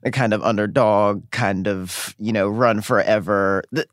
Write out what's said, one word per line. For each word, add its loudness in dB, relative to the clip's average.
the -2
kind 0
of -4
underdog, 2
kind -2
of, -6
you -4
know, 2
run 2
forever. 0
The, -4